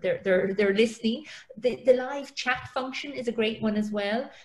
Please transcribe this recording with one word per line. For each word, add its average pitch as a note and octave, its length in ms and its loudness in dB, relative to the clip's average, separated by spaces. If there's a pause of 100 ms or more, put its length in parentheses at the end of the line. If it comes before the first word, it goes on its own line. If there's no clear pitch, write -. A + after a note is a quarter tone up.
they're, F3 220 0
they're, F#3+ 300 2
they're G3+ 200 2
listening. A3+ 520 0 (320)
The, A3+ 280 -2
the B3+ 100 10
live C4+ 400 -6
chat - 380 -4
function C4 380 -6
is B3+ 160 -8
a A3+ 60 0
great A3 280 -2
one G#3+ 140 0
as G#3+ 160 -2
well G#3 380 -2 (160)